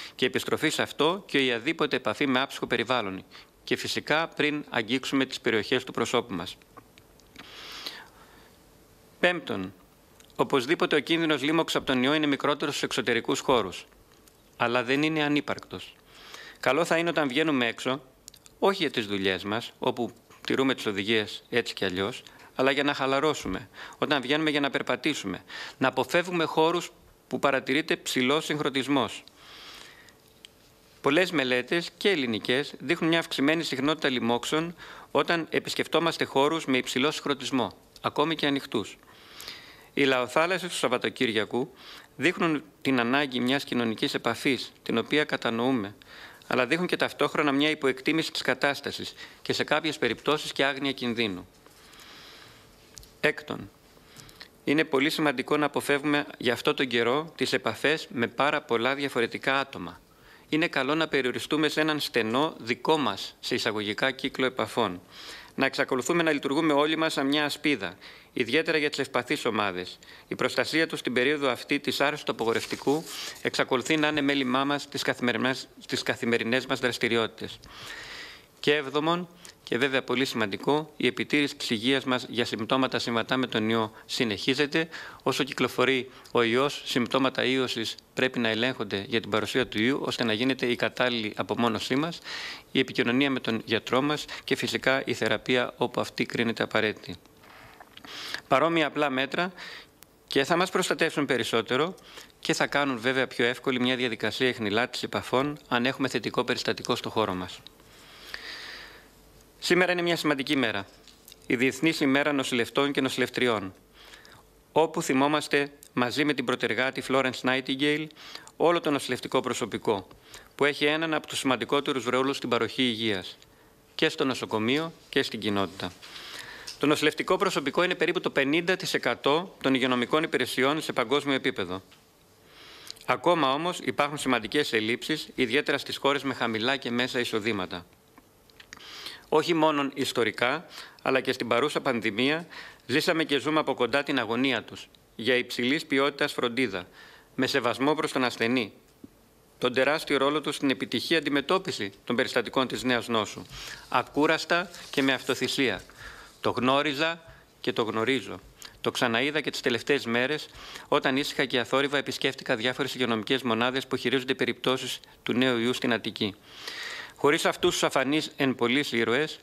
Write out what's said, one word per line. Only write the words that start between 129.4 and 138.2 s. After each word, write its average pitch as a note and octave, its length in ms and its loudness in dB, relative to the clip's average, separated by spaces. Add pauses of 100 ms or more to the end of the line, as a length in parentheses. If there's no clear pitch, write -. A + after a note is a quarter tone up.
των C3+ 140 4
υγειονομικών B2+ 480 2
υπηρεσιών C#3+ 600 2
σε - 100 -6
παγκόσμιο C#3 420 2
επίπεδο. G2 480 -2 (1200)
Ακόμα C#3 460 2
όμως E3+ 260 -2
υπάρχουν C#3+ 400 -2
σημαντικές B2+ 540 0
ελλείψεις, A#2+ 640 -2
ιδιαίτερα C3 440 0
στις - 180 -8
χώρες C#3 260 2
με C3+ 120 -2
χαμηλά A#2 420 0
και B2+ 140 -6
μέσα B2 300 -2
εισοδήματα. G2+ 640 -4 (1400)